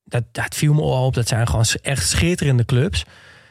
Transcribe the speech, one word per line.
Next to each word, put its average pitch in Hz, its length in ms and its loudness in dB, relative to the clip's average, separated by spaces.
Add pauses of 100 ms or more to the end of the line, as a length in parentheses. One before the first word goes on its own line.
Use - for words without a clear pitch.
dat, 120 280 -4
dat - 240 -8
viel 151 180 2
me 147 80 2
al 131 240 0
op. 131 80 2
Dat 120 140 -2
zijn 113 200 0
gewoon 110 180 2
s-, - 100 0
echt - 340 -4
schitterende 143 560 2
clubs. 131 380 0 (480)